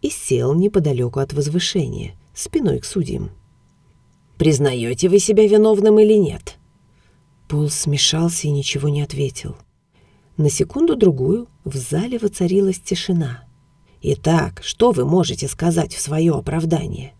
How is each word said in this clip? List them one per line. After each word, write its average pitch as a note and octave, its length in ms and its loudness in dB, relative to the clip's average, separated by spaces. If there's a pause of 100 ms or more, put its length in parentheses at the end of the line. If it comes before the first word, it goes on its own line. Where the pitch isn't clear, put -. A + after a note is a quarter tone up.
и D4 80 -2
сел B2+ 440 -2
неподалёку D3 640 0
от C#3 140 -4
возвышения, D3 800 -4 (180)
спиной - 460 -2
к - 60 -12
судьям. - 460 -6 (1040)
«Признаёте C3 720 0
вы G3 100 6
себя G#3+ 260 4
виновным G#3+ 540 6
или G#3+ 140 6
нет?» F#3 440 0 (920)
Пол D3 200 0
смешался D#3+ 760 0
и D3 40 0
ничего C#3+ 360 -2
не D3 140 0
ответил. C3+ 560 -6 (800)
На D3+ 120 2
секунду-другую G#3 1000 0 (160)
в C3+ 100 -10
зале F#3 440 -4
воцарилась F#3+ 600 0
тишина. E3 640 -4 (580)
«Итак, D3+ 600 -2
что - 280 2
вы C#3+ 120 0
можете D#3+ 460 0
сказать E3 440 -2
в - 60 -10
своё D#3 380 0
оправдание?» D#3+ 840 -4